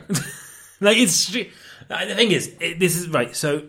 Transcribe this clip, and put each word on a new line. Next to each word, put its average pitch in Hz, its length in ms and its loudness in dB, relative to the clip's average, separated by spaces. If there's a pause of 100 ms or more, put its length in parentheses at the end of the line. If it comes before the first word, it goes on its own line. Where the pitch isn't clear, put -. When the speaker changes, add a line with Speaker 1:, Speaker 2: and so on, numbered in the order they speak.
Speaker 1:
<laughs> - 760 -8
Speaker 2:
Like, 208 160 4
it's 226 340 2
stri-, 214 200 -6 (400)
like, 185 180 -6
the 202 60 -6
thing 208 180 4
is, - 280 -2
it, 170 200 -6
this 170 160 2
is, 175 140 -6
right, 123 260 -2
so 147 320 -2